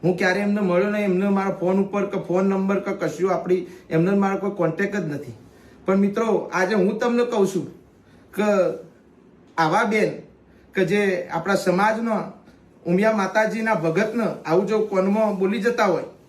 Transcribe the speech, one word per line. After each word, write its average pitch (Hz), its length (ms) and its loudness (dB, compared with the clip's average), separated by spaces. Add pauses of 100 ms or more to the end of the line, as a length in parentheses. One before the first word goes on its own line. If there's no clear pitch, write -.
હું 180 140 2
ક્યારે 190 220 0
એમને 202 200 0
મળ્યો 190 300 2
નહીં, 208 140 0
એમને 190 240 2
મારા 196 220 0
ફોન 185 300 0
ઉપર 196 260 -2
કે - 120 -4
ફોન 185 260 0
નંબર 196 360 0
કે 180 260 -4
કશું 180 280 -2
આપણી, 175 320 -2 (240)
એમને 165 200 2
મારો 196 280 2
કોઈ 202 120 -4
કોન્ટેક્ટ 196 460 -2
જ 180 100 -4
નથી. 139 260 -8 (520)
પણ 190 120 2
મિત્રો, 202 580 0
આજે 185 200 0
હું 208 240 2
તમને 240 260 2
કહું 214 220 0
છું 156 200 -4 (680)
કે 208 160 0 (1080)
આવા 165 260 2
બેન 208 280 0 (600)
કે 190 100 2
જે 190 440 0
આપણા 165 260 -2
સમાજના 214 760 0 (540)
ઉમિયા 196 260 2
માતાજીના 214 600 0
ભગતને 202 500 0 (220)
આવું 175 200 2
જો 214 120 0
કોનમાં 202 600 0
બોલી 190 240 0
જતા 233 220 2
હોય 165 180 0 (260)